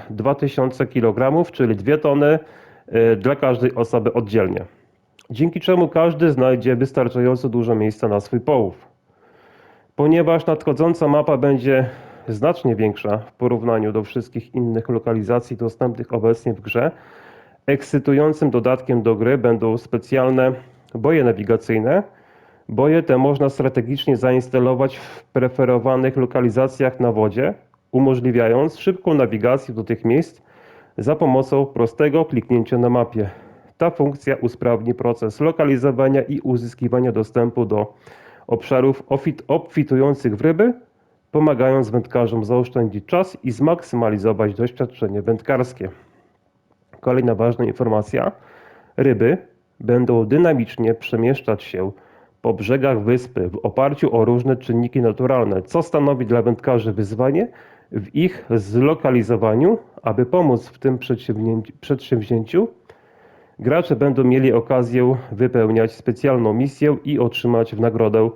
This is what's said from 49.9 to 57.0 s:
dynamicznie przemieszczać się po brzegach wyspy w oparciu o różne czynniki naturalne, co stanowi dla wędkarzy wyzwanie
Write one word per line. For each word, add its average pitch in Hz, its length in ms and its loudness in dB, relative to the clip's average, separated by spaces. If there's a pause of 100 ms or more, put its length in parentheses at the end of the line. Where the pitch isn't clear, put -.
dynamicznie 123 680 2
przemieszczać 117 680 -2
się 95 280 -6 (500)
po 113 120 -2
brzegach 123 500 -2
wyspy 113 460 -2
w 87 80 -10
oparciu 135 580 0
o 117 100 4
różne 120 300 0
czynniki 120 460 -2
naturalne, 117 600 0
co 170 200 -2
stanowi 143 440 0
dla 117 160 2
wędkarzy 113 520 0
wyzwanie 120 540 -2 (440)